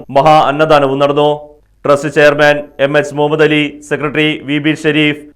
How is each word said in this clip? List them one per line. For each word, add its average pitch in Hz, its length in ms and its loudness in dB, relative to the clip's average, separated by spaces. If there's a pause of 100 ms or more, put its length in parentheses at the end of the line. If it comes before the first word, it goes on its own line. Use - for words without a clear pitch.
മഹാ 139 260 4 (140)
അന്നദാനവും 143 500 0
നടന്നു. 143 300 0 (560)
ട്രസ്റ്റ് 143 300 0
ചെയർമാൻ 147 400 4 (300)
എം 147 120 0
എച്ച് 139 180 -4
മുഹമ്മദ് 151 320 0
അലി, 151 160 0 (260)
സെക്രട്ടറി 147 400 -4 (140)
വി 143 140 -4
ബി 151 160 -2 (100)
ഷെരീഫ്, 151 380 0 (140)